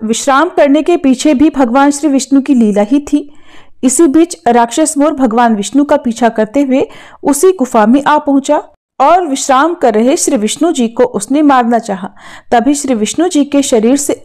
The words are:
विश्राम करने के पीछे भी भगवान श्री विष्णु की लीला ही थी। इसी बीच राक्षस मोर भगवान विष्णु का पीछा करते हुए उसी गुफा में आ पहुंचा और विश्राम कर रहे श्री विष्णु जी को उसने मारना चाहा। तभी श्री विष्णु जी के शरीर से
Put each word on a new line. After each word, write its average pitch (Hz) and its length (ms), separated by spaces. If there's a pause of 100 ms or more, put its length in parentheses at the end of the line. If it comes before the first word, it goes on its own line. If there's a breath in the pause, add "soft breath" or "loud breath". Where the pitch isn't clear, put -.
विश्राम 269 460
करने 302 340
के 349 160
पीछे 294 340
भी 285 180
भगवान 269 400
श्री 294 180
विष्णु 269 320
की 277 140
लीला 208 280
ही 247 200
थी। 294 260 (540 soft breath)
इसी 262 240
बीच 320 280 (120)
राक्षस 240 500
मोर 302 160
भगवान 240 420
विष्णु 233 300
का 294 120
पीछा 240 340
करते 220 300
हुए 269 260 (360 loud breath)
उसी 294 300
गुफा 240 320
में 262 180
आ 294 160
पहुंचा 285 380 (420)
और 339 280
विश्राम 277 480
कर 247 180
रहे 240 240
श्री 311 200
विष्णु 220 340
जी 240 180
को 247 160
उसने 262 380
मारना 247 360
चाहा। 196 300 (420 loud breath)
तभी 240 240
श्री 262 200
विष्णु 220 320
जी 294 180
के 285 180
शरीर 240 340
से - 160 (120)